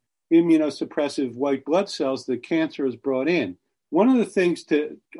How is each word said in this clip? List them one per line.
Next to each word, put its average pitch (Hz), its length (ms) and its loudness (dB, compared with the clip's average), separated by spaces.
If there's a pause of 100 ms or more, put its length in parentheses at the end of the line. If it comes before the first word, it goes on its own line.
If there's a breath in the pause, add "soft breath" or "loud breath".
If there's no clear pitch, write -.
(340)
immunosuppressive 151 1000 0
white 139 280 -2
blood 185 240 0
cells 135 380 -4
the 127 120 -4
cancer 156 500 -4
is 117 80 -4
brought 131 320 -2
in. 127 280 -2 (360)
One 202 180 4
of 262 80 4
the 220 80 2
things 175 380 0
to 151 340 -2 (220)